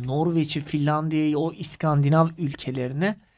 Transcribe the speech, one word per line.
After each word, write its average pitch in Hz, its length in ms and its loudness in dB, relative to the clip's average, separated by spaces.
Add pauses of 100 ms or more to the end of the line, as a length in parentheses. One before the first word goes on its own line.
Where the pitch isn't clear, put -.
Norveç'i, 151 540 0
Finlandiya'yı, 151 800 0
o 165 140 -2
İskandinav 160 760 2 (100)
ülkelerini. 139 760 -4 (240)